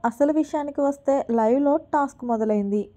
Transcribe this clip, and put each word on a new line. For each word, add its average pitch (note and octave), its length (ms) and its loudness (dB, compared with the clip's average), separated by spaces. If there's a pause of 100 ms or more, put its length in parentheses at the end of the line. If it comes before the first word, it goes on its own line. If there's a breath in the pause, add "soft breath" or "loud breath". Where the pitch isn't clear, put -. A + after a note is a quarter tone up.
అసలు C#4+ 280 0
విషయానికి D4 480 -2
వస్తే C#4 340 0 (160)
లైవ్లో A#3+ 420 2 (180)
టాస్క్ C#4+ 340 -2
మొదలైంది. G#3+ 560 0 (160)